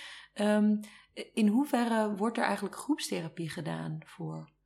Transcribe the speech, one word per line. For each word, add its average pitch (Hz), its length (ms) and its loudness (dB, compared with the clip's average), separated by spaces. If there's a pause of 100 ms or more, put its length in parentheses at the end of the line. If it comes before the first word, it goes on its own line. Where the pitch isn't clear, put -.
(340)
Ehm, 214 420 4 (580)
in 220 140 6
hoeverre 226 680 2
wordt 226 220 -2
er 233 60 0
eigenlijk 202 320 -2
groepstherapie 170 760 -4
gedaan 160 540 -6
voor 160 480 -12 (140)